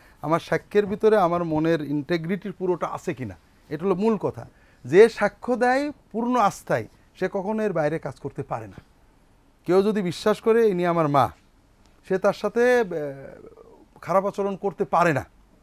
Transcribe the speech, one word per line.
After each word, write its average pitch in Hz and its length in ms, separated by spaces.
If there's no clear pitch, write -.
আমার 160 180
সাক্ষ্যের 202 460
ভিতরে 214 300
আমার 175 280
মনের 160 380
ইন্টিগ্রিটির 165 680
পুরোটা 180 340
আছে 170 280
কিনা, 107 220
এটা 156 160
হলো 196 100
মূল 214 220
কথা। 127 300
যে 185 240
সাক্ষ্য 220 480
দেয় 262 360
পূর্ণ 240 240
আস্থায়, 165 500
সে 180 180
কখনো 214 300
এর 202 100
বাইরে 156 260
কাজ 139 160
করতে - 280
পারে 113 240
না। 95 100
কেউ 185 160
যদি 208 200
বিশ্বাস 190 380
করে 226 280
ইনি 175 180
আমার 170 220
মা, 135 200
সে 185 100
তার 196 140
সাথে, 240 480
আহ, 226 40
খারাপ 185 260
আচরণ 202 300
করতে 196 280
পারে 170 280
না। 123 140